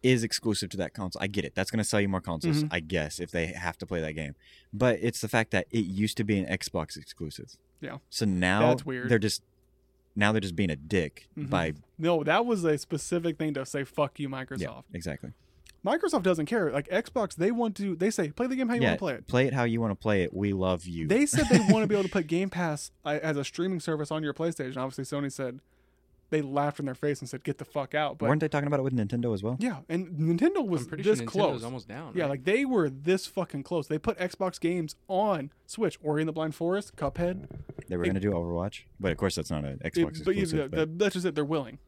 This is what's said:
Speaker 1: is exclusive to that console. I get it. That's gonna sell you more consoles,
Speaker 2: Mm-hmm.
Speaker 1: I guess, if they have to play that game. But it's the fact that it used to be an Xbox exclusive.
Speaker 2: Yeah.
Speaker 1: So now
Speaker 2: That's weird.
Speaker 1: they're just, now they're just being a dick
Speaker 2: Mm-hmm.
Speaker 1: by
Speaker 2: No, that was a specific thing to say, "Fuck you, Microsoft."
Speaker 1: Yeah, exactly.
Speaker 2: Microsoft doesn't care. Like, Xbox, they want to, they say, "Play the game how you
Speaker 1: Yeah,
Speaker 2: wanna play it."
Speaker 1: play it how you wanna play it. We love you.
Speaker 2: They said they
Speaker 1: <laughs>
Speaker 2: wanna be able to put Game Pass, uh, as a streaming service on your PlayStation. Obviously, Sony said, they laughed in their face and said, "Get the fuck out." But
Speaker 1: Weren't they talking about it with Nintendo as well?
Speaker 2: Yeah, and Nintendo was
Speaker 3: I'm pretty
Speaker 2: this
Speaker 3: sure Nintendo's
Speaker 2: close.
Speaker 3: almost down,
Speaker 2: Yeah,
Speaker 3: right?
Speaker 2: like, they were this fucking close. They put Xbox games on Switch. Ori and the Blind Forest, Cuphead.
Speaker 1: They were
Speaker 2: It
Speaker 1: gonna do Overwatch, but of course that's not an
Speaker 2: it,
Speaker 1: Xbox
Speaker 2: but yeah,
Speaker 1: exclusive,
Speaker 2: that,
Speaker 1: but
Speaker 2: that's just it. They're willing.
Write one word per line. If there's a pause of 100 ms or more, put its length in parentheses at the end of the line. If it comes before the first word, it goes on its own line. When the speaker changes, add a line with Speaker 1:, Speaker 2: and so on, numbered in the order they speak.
Speaker 1:
is
exclusive
to
that
console.
I
get
it.
That's
gonna
sell
you
more
consoles,
Speaker 2:
Mm-hmm.
Speaker 1:
I
guess,
if
they
have
to
play
that
game. (380)
But
it's
the
fact
that
it
used
to
be
an
Xbox
exclusive. (240)
Speaker 2:
Yeah. (120)
Speaker 1:
So
now (100)
Speaker 2:
That's
weird.
Speaker 1:
they're
just, (720)
now
they're
just
being
a
dick
Speaker 2:
Mm-hmm.
Speaker 1:
by (240)
Speaker 2:
No,
that
was
a
specific
thing
to
say,
"Fuck
you,
Microsoft."
Speaker 1:
Yeah, (140)
exactly. (520)
Speaker 2:
Microsoft
doesn't
care.
Like,
Xbox,
they
want
to,
they
say,
"Play
the
game
how
you
Speaker 1:
Yeah,
Speaker 2:
wanna
play
it."
Speaker 1:
play
it
how
you
wanna
play
it.
We
love
you.
Speaker 2:
They
said
they
Speaker 1:
<laughs>
Speaker 2:
wanna
be
able
to
put
Game
Pass, (120)
uh,
as
a
streaming
service
on
your
PlayStation.
Obviously,
Sony
said, (720)
they
laughed
in
their
face
and
said,
"Get
the
fuck
out."
But
Speaker 1:
Weren't
they
talking
about
it
with
Nintendo
as
well?
Speaker 2:
Yeah, (100)
and
Nintendo
was
Speaker 3:
I'm
pretty
Speaker 2:
this
Speaker 3:
sure
Nintendo's
Speaker 2:
close.
Speaker 3:
almost
down,
Speaker 2:
Yeah,
Speaker 3:
right?
Speaker 2:
like,
they
were
this
fucking
close.
They
put
Xbox
games (140)
on (160)
Switch.
Ori
and
the
Blind
Forest,
Cuphead. (400)
Speaker 1:
They
were
Speaker 2:
It
Speaker 1:
gonna
do
Overwatch, (180)
but
of
course
that's
not
an
Speaker 2:
it,
Speaker 1:
Xbox
Speaker 2:
but
yeah,
Speaker 1:
exclusive,
Speaker 2:
that,
Speaker 1:
but
Speaker 2:
that's
just
it.
They're
willing.